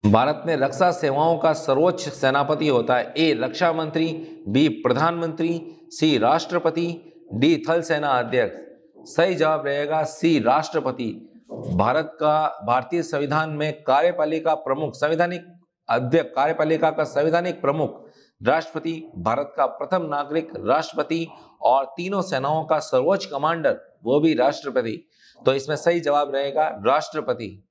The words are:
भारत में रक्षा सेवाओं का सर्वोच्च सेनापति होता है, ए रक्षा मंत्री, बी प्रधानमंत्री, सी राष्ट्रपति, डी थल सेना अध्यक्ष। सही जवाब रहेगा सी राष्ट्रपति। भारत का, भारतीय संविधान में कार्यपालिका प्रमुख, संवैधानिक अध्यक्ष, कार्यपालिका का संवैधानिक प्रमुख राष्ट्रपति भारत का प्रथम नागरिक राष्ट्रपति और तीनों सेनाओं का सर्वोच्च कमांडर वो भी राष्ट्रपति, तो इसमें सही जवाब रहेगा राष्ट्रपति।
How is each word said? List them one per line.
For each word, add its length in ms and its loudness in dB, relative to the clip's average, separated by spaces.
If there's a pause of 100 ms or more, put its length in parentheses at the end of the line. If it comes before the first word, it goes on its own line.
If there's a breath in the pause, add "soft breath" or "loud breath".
भारत 420 4
में 100 0
रक्षा 360 2
सेवाओं 460 2
का 140 2
सर्वोच्च 560 0
सेनापति 600 0
होता 280 2
है, 220 -2
ए 160 4
रक्षा 380 0
मंत्री, 360 -2 (400 loud breath)
बी 200 4
प्रधानमंत्री, 920 0 (300 loud breath)
सी 280 2
राष्ट्रपति, 720 0 (460 loud breath)
डी 220 4 (120)
थल 140 2
सेना 280 -2
अध्यक्ष। 540 0 (420)
सही 280 2
जवाब 320 0
रहेगा 380 -2
सी 340 2
राष्ट्रपति। 720 0 (640)
भारत 460 0
का, 260 2 (200)
भारतीय 360 0
संविधान 480 -2
में 320 -6
कार्यपालिका 720 2
प्रमुख, 400 -4
संवैधानिक 500 -2 (440)
अध्यक्ष, 460 0
कार्यपालिका 560 2
का 140 -2
संवैधानिक 560 0
प्रमुख 440 -2 (360 loud breath)
राष्ट्रपति 520 0 (260)
भारत 380 -2
का 100 2
प्रथम 400 -2
नागरिक 520 -4
राष्ट्रपति 680 -2 (360 loud breath)
और 220 4 (120)
तीनों 260 -4
सेनाओं 420 -2
का 140 0
सर्वोच्च 460 0
कमांडर 540 -2 (260)
वो 160 2
भी 140 4
राष्ट्रपति, 640 0 (420 soft breath)
तो 140 4
इसमें 220 -4
सही 240 0
जवाब 340 0
रहेगा 340 0 (180)
राष्ट्रपति। 840 -2